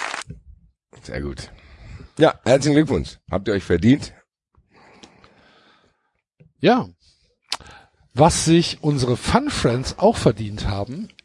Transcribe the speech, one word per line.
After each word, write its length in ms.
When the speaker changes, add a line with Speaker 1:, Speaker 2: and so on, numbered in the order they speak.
Speaker 1:
Sehr 200
gut. 280
Ja, 260
herzlichen 320
Glückwunsch. 440
Habt 180
ihr 80
euch 80
verdient. 500
Speaker 2:
Ja. 280
Was 320
sich 360
unsere 360
Fun 320
Friends 480
auch 200
verdient 500
haben, 420